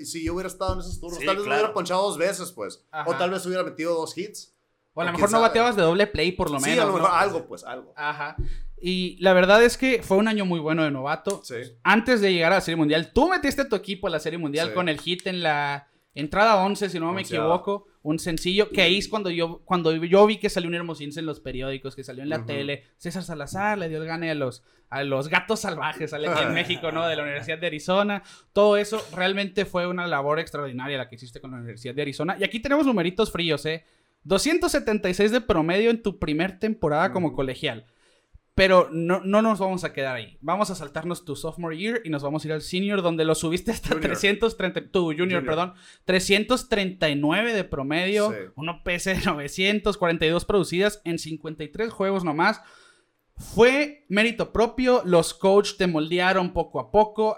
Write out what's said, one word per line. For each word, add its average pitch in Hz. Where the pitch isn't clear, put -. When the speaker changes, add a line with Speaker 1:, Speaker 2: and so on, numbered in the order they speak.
Speaker 1:
si 165
yo 165
hubiera 185
estado 185
en 180
esos 175
turnos. 170
Speaker 2:
Sí, 139
Speaker 1:
Tal 190
vez 202
me -
Speaker 2:
claro. 180
Speaker 1:
hubiera 214
ponchado 180
dos 190
veces, 175
pues. 98
Speaker 3:
Ajá. 151
Speaker 1:
O 170
tal 180
vez 175
hubiera 180
metido 160
dos 160
hits. -
Speaker 3:
O 156
a 170
lo 175
Speaker 1:
O -
Speaker 3:
mejor 180
Speaker 1:
quién 208
Speaker 3:
no 226
Speaker 1:
sabe. 226
Speaker 3:
bateabas 226
de 196
doble 175
play, 170
por 175
lo 139
Speaker 1:
Sí, 135
Speaker 3:
menos, 240
Speaker 1:
a 208
lo 196
Speaker 3:
¿no? 180
Speaker 1:
mejor 180
algo, 165
pues, 90
algo. 127
Speaker 3:
Ajá. 147
Y 185
la 185
verdad 185
es 240
que 262
fue 196
un 220
año 214
muy 175
bueno 156
de 151
novato. 147
Speaker 1:
Sí. 127
Speaker 3:
Antes 220
de 196
llegar 165
a 196
la 180
Serie 165
Mundial, 156
tú 302
metiste 294
a -
tu 220
equipo 190
a -
la 156
Serie 165
Mundial 160
Speaker 1:
Sí. -
Speaker 3:
con 180
el 147
hit 175
en 180
la... 143
Entrada 185
once, 196
si 175
no 165
me 190
Speaker 1:
Onceava. 175
Speaker 3:
equivoco, 190
un 160
sencillo, 185
que 196
ahí 180
es 196
cuando 202
yo, 170
cuando 170
yo 175
vi 214
que 208
salió 175
un 175
hermosillense 156
en 165
los 147
periódicos, 131
que 131
salió 127
en 143
la 156
Speaker 1:
Ujú. 113
Speaker 3:
tele, 143
"César 175
Salazar 180
le 170
dio 156
el 156
gane 165
a 156
los, 131
a 135
los 139
gatos 180
salvajes", 151
sale 151
aquí 156
en 117
Speaker 1:
<laughs> -
Speaker 3:
México, 165
¿no? 165
De 160
la 151
Universidad 147
de 175
Arizona, 190
todo 208
eso, 208
realmente 190
fue 180
una 180
labor 147
extraordinaria 139
la 120
que 117
hiciste 117
con 131
la 131
Universidad 117
de 143
Arizona, 151
y 196
aquí 226
tenemos 277
numeritos 202
fríos, 165
¿eh? 160
Doscientos 294
setenta 214
y 180
seis 208
de 247
promedio 196
en 226
tu 202
primer 170
temporada 180
como 180
Speaker 1:
Ujú. 123
Speaker 3:
colegial. 131
Pero 185
no, 170
no 202
nos 220
vamos 185
a 156
quedar 135
ahí. 113
Vamos 190
a 185
saltarnos 160
tu 143
sophomore 165
year 220
y 165
nos 147
vamos 151
a -
ir 156
al 151
senior, 196
donde 165
lo 160
subiste 180
hasta -
Speaker 1:
Junior. 160
Speaker 3:
trescientos 202
treinta, 185
tu 180
junior, 156
Speaker 1:
Junior. 180
Speaker 3:
perdón. 165
Trescientos 202
treinta 185
y 143
nueve 175
de 196
promedio, 180
Speaker 1:
Sí. 214
Speaker 3:
un 156
O 170
P 180
S 190
de 170
novecientos, 190
cuarenta 170
y 156
dos 170
producidas 196
en 170
cincuenta 156
y 143
tres 220
juegos 196
nomás. 175
Fue 269
mérito 214
propio, 240
los 175
coach 196
te 185
moldearon 175
poco 165
a 123
poco. 214